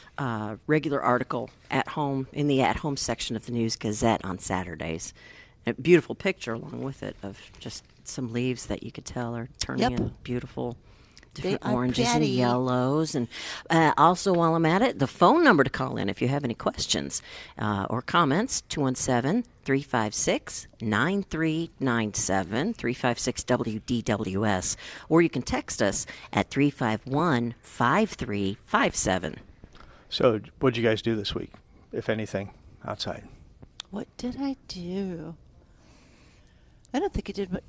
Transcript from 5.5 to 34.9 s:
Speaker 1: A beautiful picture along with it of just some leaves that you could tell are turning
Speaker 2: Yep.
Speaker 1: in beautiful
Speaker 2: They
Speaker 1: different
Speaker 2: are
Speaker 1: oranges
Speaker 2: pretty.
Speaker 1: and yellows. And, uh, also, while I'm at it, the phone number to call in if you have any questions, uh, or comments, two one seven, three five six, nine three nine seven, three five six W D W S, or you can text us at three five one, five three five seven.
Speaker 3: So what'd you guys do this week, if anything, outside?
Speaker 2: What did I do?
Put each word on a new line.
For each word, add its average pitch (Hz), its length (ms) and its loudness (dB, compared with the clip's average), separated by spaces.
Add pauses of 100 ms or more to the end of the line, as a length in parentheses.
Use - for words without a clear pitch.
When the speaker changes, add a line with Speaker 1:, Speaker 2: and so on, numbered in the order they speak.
Speaker 1:
A 120 60 2
beautiful 151 420 4
picture - 380 -4
along 123 280 -8
with 135 220 -8
it 104 180 -8
of 98 160 -10 (220)
just - 240 -12 (200)
some 123 300 -8
leaves 123 340 -2
that 101 140 -4
you 113 100 -10
could - 140 -14
tell 120 300 -6
are 117 140 -8 (100)
turning 131 320 0
Speaker 2:
Yep. 120 80 -2
Speaker 1:
in 120 120 -2 (120)
beautiful 123 520 -6 (600)
Speaker 2:
They - 80 -8
Speaker 1:
different 185 220 -2
Speaker 2:
are - 80 0
Speaker 1:
oranges 123 360 2
Speaker 2:
pretty. 156 160 4
Speaker 1:
and 131 100 2
yellows. 127 800 2
And, 120 120 0 (420)
uh, 165 280 6
also, 175 360 6
while 165 220 4
I'm 165 100 4
at 180 160 4
it, - 180 0
the 135 80 4
phone 277 360 6
number 175 200 8
to 135 60 -2
call 131 280 -4
in 98 120 -2
if - 120 -6
you 123 60 2
have 143 160 0
any 117 120 -2
questions, - 680 -2 (380)
uh, 107 300 0
or 120 120 -2
comments, 170 600 2
two - 200 -4
one 131 140 0
seven, 135 500 2 (180)
three 135 200 2
five 110 300 -2
six, - 540 -2 (140)
nine 131 420 2
three 160 460 -2 (100)
nine 117 360 0
seven, 98 580 -2
three 120 220 -4
five 120 240 0
six - 260 -4
W 117 400 0
D 117 160 0
W 104 440 0
S, 95 300 0 (320)
or 165 140 6
you 165 80 4
can 127 140 -4
text - 380 -4
us 101 240 0 (280)
at 101 160 0
three 143 220 2
five 110 360 -2
one, 131 540 0
five 160 480 2
three 101 560 -2
five - 300 0
seven. 92 420 -2 (720)
Speaker 3:
So 110 320 2 (180)
what'd 131 160 2
you 117 80 0
guys 110 180 2
do 113 140 0
this 101 180 -4
week, - 200 -8 (400)
if - 160 -4
anything, 104 400 -4 (340)
outside? - 400 -8 (680)
Speaker 2:
What 202 160 -8 (100)
did 240 240 -8
I 277 160 -4 (100)
do? 175 680 -8 (1600)